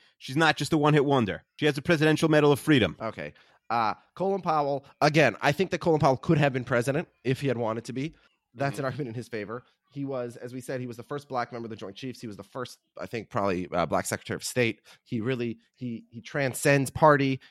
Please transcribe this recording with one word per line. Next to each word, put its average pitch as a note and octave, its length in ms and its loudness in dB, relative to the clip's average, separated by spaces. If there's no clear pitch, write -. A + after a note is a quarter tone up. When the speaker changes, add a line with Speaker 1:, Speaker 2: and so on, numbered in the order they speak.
Speaker 1:
She's C3 180 -8
not D#3 220 4
just - 160 -2
a D3 40 2
one-hit D3 280 6
wonder. A#2 360 2
She - 80 -4
has D3 100 2
the C#3+ 80 -8
Presidential D#3 460 2
Medal D3+ 240 6
of C3+ 80 2
Freedom. G#2+ 400 4
Speaker 2:
Okay. E2+ 320 -10
Uh, A2+ 240 0
Colin G3 280 -2
Powell, D3 420 0
again, D3 400 4
I C3+ 120 4
think F3+ 180 -2
that F3 80 -4
Colin D#3+ 200 2
Powell C3 200 4
could E3 200 2
have C#3+ 140 2
been B2+ 120 -4
president C3 440 -2
if C3 160 -2
he C#3+ 80 -2
had A#2+ 80 -2
wanted A2+ 300 -4
to A#2 80 -10
be. C#3+ 200 -8
That's C#3 240 -4
an D3 40 -6
Speaker 1:
Mm-hmm. - 20 -4
Speaker 2:
argument C3 240 -6
in A2 60 -10
his A#2+ 140 -10
favor. A2 360 -10
He C#3 100 -8
was, B2 320 -8
as A#2+ 160 -14
we B2+ 80 -10
said, C3 200 -8
he B2+ 60 -8
was A#2 100 -12
the A#2 80 -16
first C#3+ 240 -10
black B2 240 -6
member A#2 140 -10
of G#2+ 40 -12
the A2 60 -12
Joint G2 200 -14
Chiefs. B2+ 240 -12
He B2 60 -12
was G#2 100 -12
the G2 60 -16
first, - 360 -12
I F#2 60 -8
think, A2 240 -10
probably, F#2 420 -2
uh, E2+ 140 0
black F2+ 200 -2
Secretary G#2 300 -6
of - 80 -12
State. A#2 360 -2
He A#2+ 160 -6
really, A#2 380 -6
he, A#2 340 -10
he A#2 100 -18
transcends C#3 720 0
party. C#3 500 4